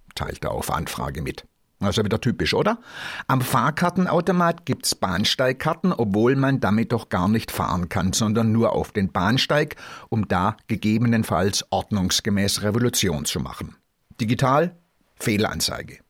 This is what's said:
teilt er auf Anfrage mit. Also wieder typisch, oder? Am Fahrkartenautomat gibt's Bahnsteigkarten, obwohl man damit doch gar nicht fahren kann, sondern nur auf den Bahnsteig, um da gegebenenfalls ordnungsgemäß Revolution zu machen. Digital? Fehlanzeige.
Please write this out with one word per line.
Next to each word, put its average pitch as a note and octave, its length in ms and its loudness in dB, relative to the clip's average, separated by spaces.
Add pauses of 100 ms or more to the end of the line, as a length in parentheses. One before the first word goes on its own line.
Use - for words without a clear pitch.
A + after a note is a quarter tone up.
(160)
teilt - 280 -8
er - 80 -4
auf - 220 -4
Anfrage C#2 480 -6
mit. C2+ 240 -8 (340)
Also G2+ 260 0
wieder - 160 0
typisch, G2 320 0
oder? G#3 260 2 (480)
Am C3 140 2
Fahrkartenautomat E3+ 1200 0
gibt's - 300 -2
Bahnsteigkarten, C3 960 0
obwohl A#2 460 2
man C3+ 240 2
damit A2 320 2
doch A2+ 160 -2
gar F#2+ 180 2
nicht A2 240 0
fahren F2+ 380 -2
kann, F#2 240 0
sondern A2 400 2
nur A2+ 180 4
auf - 220 -2
den G2 180 0
Bahnsteig, C3 640 0 (320)
um G#2+ 220 -2
da G2 260 2 (120)
gegebenenfalls G#2+ 1040 2
ordnungsgemäß G2 880 0
Revolution G#2 640 0
zu - 160 -4
machen. - 340 -10 (460)
Digital? C3+ 560 2 (400)
Fehlanzeige. - 800 -2 (120)